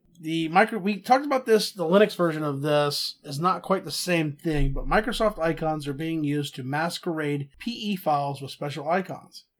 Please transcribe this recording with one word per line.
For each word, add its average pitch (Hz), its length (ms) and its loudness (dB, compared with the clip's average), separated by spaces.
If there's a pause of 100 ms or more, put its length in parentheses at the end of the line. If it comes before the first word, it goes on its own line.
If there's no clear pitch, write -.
(220)
The 160 260 -2
micro-, 214 300 4
we 190 220 -2
talked 262 240 4
about 269 220 0
this, 220 260 4
the 180 120 -4
Linux 190 300 6
version 160 300 0
of 139 160 -2
this 147 640 0
is 143 160 -8
not 175 220 0
quite 190 220 -2
the 156 60 -12
same 160 420 0
thing, 143 400 0
but 139 140 -4
Microsoft 208 520 0
icons 156 500 -2
are 143 60 -2
being 160 300 -4
used 143 320 -2
to 139 60 -8
masquerade 147 840 -2 (100)
P - 120 -8
E 208 260 -4
files 143 460 -2
with 131 80 -10
special 147 380 -8
icons. 180 560 -4 (160)